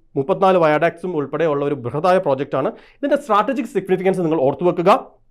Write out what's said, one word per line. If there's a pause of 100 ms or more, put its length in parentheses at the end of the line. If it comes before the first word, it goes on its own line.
(160)
മുപ്പത്തിനാല്
വയാഡക്സും
ഉൾപ്പെടെയുള്ള
ഒരു
ബൃഹത്തായ
പ്രോജക്റ്റ്
ആണ്.
ഇതിന്റെ
സ്ട്രാറ്റജിക്
സിഗ്നിഫിക്കൻസ്
നിങ്ങൾ
ഓർത്തു
വെക്കുക.